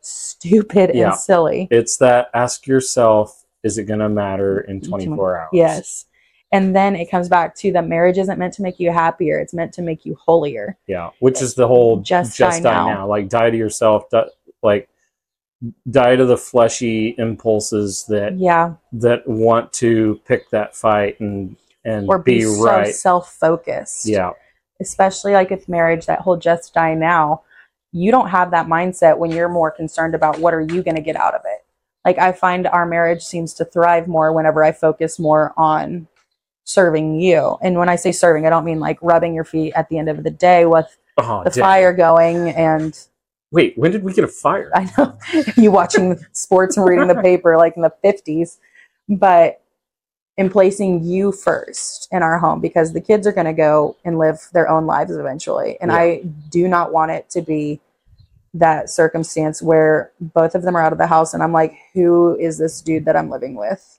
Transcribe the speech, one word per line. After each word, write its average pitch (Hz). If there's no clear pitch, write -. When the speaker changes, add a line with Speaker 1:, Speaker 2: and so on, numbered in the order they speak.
Speaker 1:
stupid 185
Speaker 2:
Yeah. 113
Speaker 1:
and 98
silly. 180
Speaker 2:
It's 117
that, 123
ask 120
yourself, 117
"Is 107
it 107
gonna 107
matter 98
in 98
twenty-four 151
hours?" 80
Speaker 1:
Yes. -
And 190
then 196
it 170
comes 175
back 170
to 196
the 175
marriage 170
isn't 190
meant 180
to 202
make 180
you 170
happier. 165
It's -
meant 165
to 175
make 160
you 156
holier. 143
Speaker 2:
Yeah, 87
which 127
is 120
the 120
whole 117
Speaker 1:
Just 175
Speaker 2:
just 170
Speaker 1:
die 120
Speaker 2:
die 87
Speaker 1:
now. 107
Speaker 2:
now. 98
Like, 104
die 117
to 113
yourself. 110
Di-, 113
like, 101
die 127
to 131
the 123
fleshy 113
impulses 107
that 104
Speaker 1:
Yeah. 170
Speaker 2:
that 120
want 117
to 113
pick 117
that 107
fight 104
and, 101
and 107
Speaker 1:
Or 190
be 120
Speaker 2:
be 113
Speaker 1:
so 107
Speaker 2:
right. 107
Speaker 1:
self-focused. -
Speaker 2:
Yeah. 98
Speaker 1:
Especially, 190
like, 190
if 190
marriage, 165
that -
whole 180
just 170
die 165
now, 160
you 175
don't 247
have 180
that 165
mindset 170
when 165
you're 170
more 165
concerned 160
about 156
what 165
are 160
you 170
gonna 160
get -
out -
of -
it. -
Like, 180
I 185
find 180
our 175
marriage 170
seems 165
to 165
thrive 170
more 160
whenever 156
I 156
focus 160
more 156
on 156
serving 156
you. 165
And 185
when 175
I 175
say 180
serving, 160
I 160
don't 165
mean, 160
like, 151
rubbing 170
your 160
feet 160
at 160
the 160
end 156
of 151
the 156
day 175
with 160
Speaker 2:
Oh, 123
Speaker 1:
the 180
Speaker 2:
damn. 190
Speaker 1:
fire 190
going 170
and 156
Speaker 2:
Wait, 151
when 156
did 208
we 190
get 185
a -
fire? -
Speaker 1:
I 185
know. -
<laughs> 277
You 214
watching 185
sports 185
and 196
reading 180
the 175
paper, 180
like, 165
in 170
the 160
fifties. 170
But 180
in 190
placing 190
you 190
first -
in 175
our 165
home, 160
because 165
the 165
kids 208
are 208
gonna 165
go 151
and 170
live 156
their 170
own 160
lives 160
eventually. -
And 175
Speaker 2:
Yeah. 160
Speaker 1:
I 170
do 175
not 175
want 160
it 160
to 175
be 151
that 160
circumstance 160
where 156
both 165
of 180
them 180
are 165
out 160
of 160
the 165
house 160
and 160
I'm 165
like, 160
"Who 175
is 165
this 160
dude 160
that 160
I'm 151
living 127
with?" 110